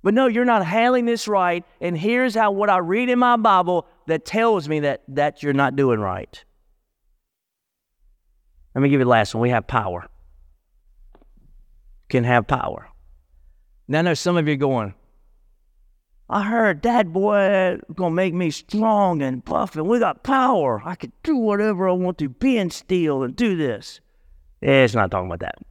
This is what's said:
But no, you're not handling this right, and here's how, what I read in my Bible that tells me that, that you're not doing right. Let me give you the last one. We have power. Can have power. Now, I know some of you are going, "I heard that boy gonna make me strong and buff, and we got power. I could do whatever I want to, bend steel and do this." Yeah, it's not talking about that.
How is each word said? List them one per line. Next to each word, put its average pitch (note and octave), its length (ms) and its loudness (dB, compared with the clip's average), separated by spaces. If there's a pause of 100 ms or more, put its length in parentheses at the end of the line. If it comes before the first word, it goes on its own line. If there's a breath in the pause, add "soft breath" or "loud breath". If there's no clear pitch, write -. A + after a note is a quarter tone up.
But G3+ 100 2
no, C4 140 4
you're A#3+ 180 2
not A3 200 2
handling A#3 400 2
this A#3 220 -2
right, F3+ 380 0 (160 soft breath)
and F3 160 -4
here's A3+ 380 0
how, G#3+ 160 2
what G3+ 180 0
I F#3 80 4
read G3 320 0
in B3 100 2
my B3 160 4
Bible F3+ 520 2 (180 soft breath)
that D#3+ 180 -2
tells G#3+ 460 0
me D#3 120 -2
that, C#3+ 280 -2
that C#3+ 320 -2
you're C#3+ 100 -2
not C3+ 240 2
doing B2+ 240 2
right. F#2+ 460 -8 (2250)
Let C3+ 80 0
me C#3 80 4
give C#3 100 4
you B2+ 60 4
the B2 40 2
last A2+ 240 2
one. A2+ 80 -2
We B2 80 2
have A#2 180 0
power. G2 400 -4 (2000)
Can B2+ 160 0
have A#2+ 240 2
power. - 420 -6 (1000)
Now, D3 120 0
I - 40 2
know F3 100 2
some F3 240 0
of D#3 100 0
you D3+ 60 0
are C#3+ 40 -2
going, B2+ 360 -2 (1400)
"I G3+ 140 -2
heard G#3+ 400 0
that A#3 280 2
boy F#3+ 680 0 (140)
gonna E3+ 220 -2
make F3+ 180 0
me F3 180 -2
strong G3+ 680 0
and C3 220 -4
buff, - 320 -2
and D#3 120 -4
we A#3+ 120 2
got F#3+ 240 -2
power. G#3 640 0
I F3 100 -8
could - 160 -14 (120)
do D#4+ 120 0
whatever G#3 540 0
I F3+ 40 2
want F3+ 260 -2
to, C#3+ 100 -4
bend G#3 420 0
steel D#3 520 -2
and B2 120 -6
do G#3+ 220 0
this." A#2+ 420 -6 (600)
Yeah, C#3 220 0
it's A2+ 100 0
not G#2 180 -2
talking F#2 200 -4
about F2 80 -10
that. - 180 -10 (140)